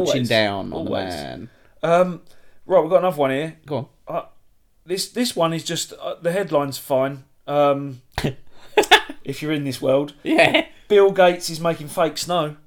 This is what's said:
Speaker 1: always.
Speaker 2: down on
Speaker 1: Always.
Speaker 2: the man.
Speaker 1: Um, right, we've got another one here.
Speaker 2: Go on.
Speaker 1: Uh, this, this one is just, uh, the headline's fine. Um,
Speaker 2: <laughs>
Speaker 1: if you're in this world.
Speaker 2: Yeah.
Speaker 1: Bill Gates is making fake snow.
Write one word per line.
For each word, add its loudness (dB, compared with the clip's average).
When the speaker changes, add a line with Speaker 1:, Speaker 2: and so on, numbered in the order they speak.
Speaker 1:
always. 0
Speaker 2:
down 0
on -6
Speaker 1:
Always. -6
Speaker 2:
the -8
man. -12
Speaker 1:
Um, 2
right, 6
we've -4
got 6
another 0
one 2
here. -4
Speaker 2:
Go -6
on. -6
Speaker 1:
Uh, -4
this, -4
this -2
one 0
is -6
just, -6
uh, -10
the 0
headline's 0
fine. -2
Um, 0
Speaker 2:
<laughs> -2
Speaker 1:
if -10
you're -4
in -2
this -6
world. 0
Speaker 2:
Yeah. 4
Speaker 1:
Bill 6
Gates 2
is -8
making -4
fake -2
snow. -2